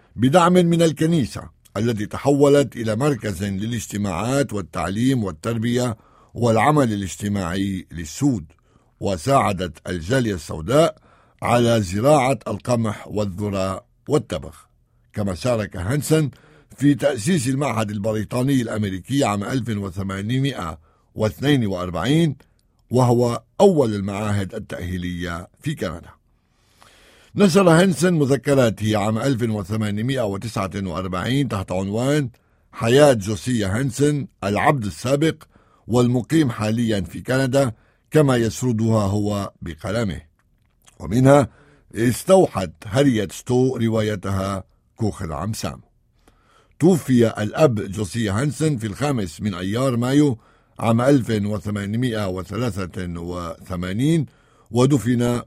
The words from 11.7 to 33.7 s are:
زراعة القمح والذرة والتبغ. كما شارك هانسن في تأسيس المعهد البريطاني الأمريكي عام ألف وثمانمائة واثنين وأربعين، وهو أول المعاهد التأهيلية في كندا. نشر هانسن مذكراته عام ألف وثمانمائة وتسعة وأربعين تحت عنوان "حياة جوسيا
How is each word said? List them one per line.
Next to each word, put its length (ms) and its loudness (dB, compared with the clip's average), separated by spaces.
زراعة 560 2
القمح 600 -2
والذرة 760 -4
والتبغ. 460 -4
كما 220 -4
شارك 420 -2
هانسن 540 0
في 180 4
تأسيس 540 0
المعهد 420 -2
البريطاني 720 0
الأمريكي 640 -2
عام 200 0
ألف 240 -4
وثمانمائة 1120 -4
واثنين 520 0
وأربعين، 720 0
وهو 520 2
أول 340 6
المعاهد 600 -4
التأهيلية 920 -8
في 140 -6
كندا. 360 -8
نشر 340 6
هانسن 460 4
مذكراته 840 2
عام 200 0
ألف 240 -2
وثمانمائة 800 -4
وتسعة 560 -4
وأربعين 720 -2
تحت 240 -6
عنوان 580 -2
"حياة 400 6
جوسيا 640 -2